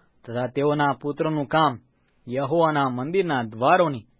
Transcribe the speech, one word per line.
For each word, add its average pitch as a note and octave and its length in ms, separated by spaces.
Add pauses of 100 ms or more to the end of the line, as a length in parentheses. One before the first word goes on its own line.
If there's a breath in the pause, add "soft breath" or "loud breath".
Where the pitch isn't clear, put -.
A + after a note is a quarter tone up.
(280 soft breath)
તથા A#2+ 180
તેઓના C#3+ 460 (100)
પુત્રોનું D3+ 440
કામ D3 320 (500)
યહોવાના C#3+ 600
મંદિરના C#3+ 540
દ્વારોની C3 640 (140)